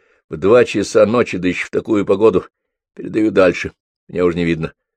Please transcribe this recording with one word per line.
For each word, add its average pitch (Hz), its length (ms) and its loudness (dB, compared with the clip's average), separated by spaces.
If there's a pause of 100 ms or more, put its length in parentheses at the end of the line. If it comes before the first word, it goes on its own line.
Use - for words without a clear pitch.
(280)
в 82 80 -12
два 107 280 4
часа 110 400 0
ночи, 107 340 0
да 90 100 -2
еще - 180 -6
в - 40 -18
такую 101 360 -2
погоду. 98 400 2 (480)
Передаю 107 380 -2
дальше. 92 400 0 (340)
Меня 87 180 -4
уже 87 120 0
не 87 80 -2
видно. 80 280 -4 (240)